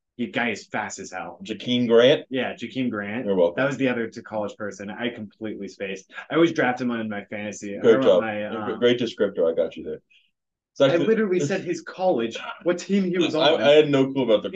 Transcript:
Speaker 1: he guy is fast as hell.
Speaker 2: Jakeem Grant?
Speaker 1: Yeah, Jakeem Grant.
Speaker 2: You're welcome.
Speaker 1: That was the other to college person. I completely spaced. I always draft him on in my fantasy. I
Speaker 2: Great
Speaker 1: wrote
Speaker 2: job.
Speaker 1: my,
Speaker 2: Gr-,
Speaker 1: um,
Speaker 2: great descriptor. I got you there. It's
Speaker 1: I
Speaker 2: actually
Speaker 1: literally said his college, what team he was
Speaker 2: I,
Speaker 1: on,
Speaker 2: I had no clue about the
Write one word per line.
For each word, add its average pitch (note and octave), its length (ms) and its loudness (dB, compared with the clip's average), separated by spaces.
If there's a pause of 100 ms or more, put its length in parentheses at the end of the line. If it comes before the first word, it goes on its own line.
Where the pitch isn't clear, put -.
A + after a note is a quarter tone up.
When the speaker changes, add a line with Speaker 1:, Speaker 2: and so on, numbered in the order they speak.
(160)
Speaker 1:
he A#2+ 120 -4
guy A#2+ 220 -4
is - 180 -8
fast G#2 320 -8
as F#2+ 120 -16
hell. F2 320 -12
Speaker 2:
Jakeem B2 440 -2
Grant? B2 420 6
Speaker 1:
Yeah, A#2+ 240 -4
Jakeem B2 360 -6
Grant. G#2+ 360 -6
Speaker 2:
You're G2 100 -2
welcome. F2 220 2
Speaker 1:
That C3 100 2
was C#3 100 -4
the C3 120 0
other A#2 200 -2
to A#2 140 -14
college G#2+ 340 -8
person. G2+ 340 -10
I A2 180 -6
completely G#2 580 -10
spaced. F#2+ 440 -12 (200)
I C3+ 40 -4
always E3 160 4
draft B2 300 -2
him B2 100 -2
on A#2 80 -4
in A2 100 -6
my G2+ 160 -10
fantasy. G#2 520 -10
I - 40 -12
Speaker 2:
Great A2+ 160 6
Speaker 1:
wrote C3 60 0
Speaker 2:
job. F#2+ 180 6
Speaker 1:
my, G#2 280 -4
Speaker 2:
Gr-, A2 240 -6
Speaker 1:
um, F#2+ 60 -8
Speaker 2:
great A#2+ 200 2
descriptor. F#2+ 520 0
I - 40 -8
got D#2+ 200 -2
you D#2+ 80 -12
there. - 180 -10 (720)
It's - 80 -8
Speaker 1:
I C#3 80 8
Speaker 2:
actually E3+ 160 2
Speaker 1:
literally G3+ 340 2
said E3 240 -2
his E3 180 -6
college, D3 540 -2 (280)
what F3 160 0
team G3 240 0
he F3+ 160 -2
was D3+ 160 0
Speaker 2:
I, D3 180 4
Speaker 1:
on, G#2+ 80 0
Speaker 2:
I C#3+ 120 6
had D3+ 180 8
no C3+ 200 4
clue C3+ 120 0
about A2 180 4
the - 140 -8